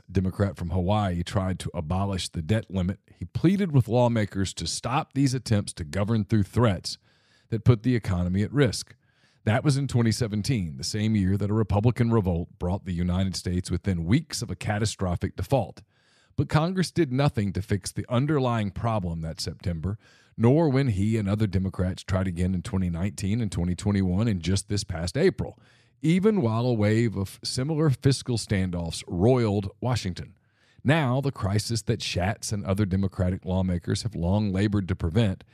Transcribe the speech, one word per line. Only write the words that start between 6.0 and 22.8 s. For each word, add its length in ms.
through 180
threats 540
that 140
put 200
the 120
economy 480
at 80
risk. 440
That 180
was 140
in 100
twenty 240
seventeen, 640
the 80
same 320
year 220
that 120
a 40
Republican 580
revolt 480
brought 240
the 80
United 460
States 340
within 320
weeks 380
of 100
a 60
catastrophic 800
default. 440
But 140
Congress 420
did 220
nothing 400
to 80
fix 320
the 160
underlying 600
problem 520
that 180
September, 580
nor 320
when 220
he 280
and 120
other 180
Democrats 560
tried 240
again 260
in 80
twenty 280